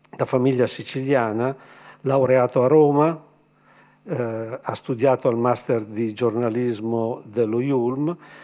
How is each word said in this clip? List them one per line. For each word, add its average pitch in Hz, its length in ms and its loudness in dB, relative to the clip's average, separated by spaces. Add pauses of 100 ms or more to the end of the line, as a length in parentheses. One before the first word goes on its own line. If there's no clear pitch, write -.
da - 160 -4
famiglia 127 440 0
siciliana, 131 840 -2 (500)
laureato 131 600 2
a 131 60 4
Roma, 151 580 4 (840)
eh, 113 540 -6
ha - 120 -6
studiato 131 540 0
al 117 80 0
master 120 480 0
di 107 300 -6
giornalismo 117 1080 -2
dello 113 360 -2
iulm 135 560 -2 (280)